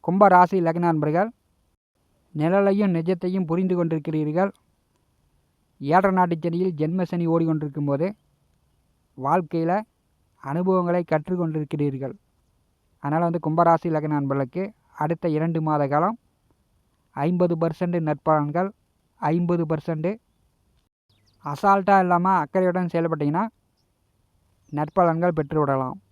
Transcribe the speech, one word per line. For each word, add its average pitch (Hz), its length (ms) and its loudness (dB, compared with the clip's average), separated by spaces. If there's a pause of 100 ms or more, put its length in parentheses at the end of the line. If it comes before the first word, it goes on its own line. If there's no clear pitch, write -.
கும்பராசி 185 560 6
லக்ன 170 300 0
அன்பர்கள் 160 400 0 (1040)
நிழலையும் 196 640 2
நிஜத்தையும் 180 520 -2
புரிந்து 180 280 0
கொண்டிருக்கிறீர்கள். 160 720 -2 (1300)
ஏழரை 185 360 2
நாட்டு 175 220 2
சனியில் 175 400 -2
ஜென்ம 170 260 -2
சனி 170 280 -4
ஓடிக்கொண்டிருக்கும் 151 580 0
போது 143 160 0 (1120)
வாழ்க்கையில 165 540 -2 (720)
அனுபவங்களை 175 600 0
கற்றுக்கொண்டிருக்கிறீர்கள். 151 1120 -4 (880)
அதனால 156 260 -2
வந்து 165 180 -4
கும்பராசி 165 480 2
லக்ன 151 240 -2
நண்பர்களுக்கு 139 440 -2 (400)
அடுத்த 165 340 -4
இரண்டு 165 300 -2
மாத 151 160 0 (100)
காலம் 180 240 0 (1000)
ஐம்பது 170 460 0
பர்சன்ட் 175 440 -4
நற்பலன்கள், 151 640 0 (500)
ஐம்பது 170 500 0
பர்சன்ட் 160 400 -4 (1300)
அசால்ட்டா 196 600 2
இல்லாம 180 220 2 (160)
அக்கறையுடன் 180 500 0
செயல்பட்டீங்கன்னா 165 520 0 (1300)
நற்பலன்கள் 165 680 2
பெற்று 156 220 -2
விடலாம். 135 380 -2 (120)